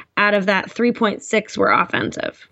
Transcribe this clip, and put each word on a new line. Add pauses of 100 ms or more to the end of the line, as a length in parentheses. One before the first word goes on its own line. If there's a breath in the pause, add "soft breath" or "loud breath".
(180 loud breath)
Out
of
that,
three
point
six
were
offensive.